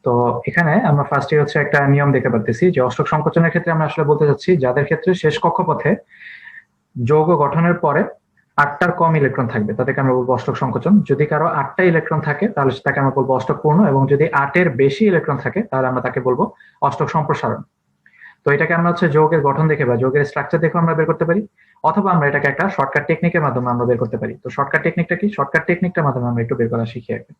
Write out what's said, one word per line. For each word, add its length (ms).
তো 60
এখানে 240
আমরা 200
ফার্স্টে 320
হচ্ছে 220
একটা 160
নিয়ম 220
দেখতে 180
পারতেছি 320
যে 120
অষ্টক 260
সংকোচনের 400
ক্ষেত্রে 220
আমরা 140
আসলে 220
বলতে 180
চাচ্ছি 200
যাদের 260
ক্ষেত্রে 220
শেষ 200
কক্ষপথে 480
যৌগ 180
গঠনের 400
পরে 180
আটটার 420
কম 200
ইলেকট্রন 340
থাকবে 240
তাদেরকে 260
আমরা 140
বলবো 200
অষ্টক 240
সংকোচন। 320
যদি 220
কারো 160
আটটা 320
ইলেকট্রন 360
থাকে 180
তাহলে 160
তাকে 160
আমরা 160
বলবো 220
অষ্টক 240
পূর্ণ, 160
এবং 100
যদি 140
আটের 240
বেশি 300
ইলেকট্রন 320
থাকে 160
তাহলে 220
আমরা 160
তাকে 200
বলবো 160
অষ্টক 280
সম্প্রসারণ। 460
তো 120
এটাকে 220
আমরা 140
হচ্ছে 240
যৌগের 320
গঠন 240
দেখে 180
বা 120
যৌগের 280
স্ট্রাকচার 340
দেখে 200
আমরা 140
বের 140
করতে 180
পারি, 120
অথবা 320
আমরা 140
এটাকে 220
একটা 140
শর্টকাট 340
টেকনিকের 360
মাধ্যমে 280
আমরা 160
বের 120
করতে 200
পারি। 120
তো 120
শর্টকাট 300
টেকনিকটা 340
কি? 80
শর্টকাট 320
টেকনিকটার 380
মাধ্যমে 220
আমরা 160
একটু 140
বের 120
করা 200
শিখি 260
আগে 220